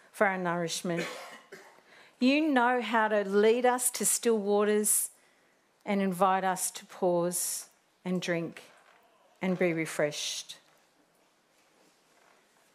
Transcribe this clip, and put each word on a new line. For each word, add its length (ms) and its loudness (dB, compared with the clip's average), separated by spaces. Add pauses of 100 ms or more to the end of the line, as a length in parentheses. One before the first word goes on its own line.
(100)
for 160 2
our 100 0
nourishment. 680 -2 (1120)
You 300 4
know 320 2
how 260 2
to 160 2
lead 420 4
us 280 2
to 120 -6
still 340 0
waters 720 0 (760)
and 160 0
invite 400 2
us 300 -2
to 140 -16
pause 800 -2 (380)
and 160 -2
drink 420 -6 (800)
and 160 0
be 160 2
refreshed. 840 -4 (2250)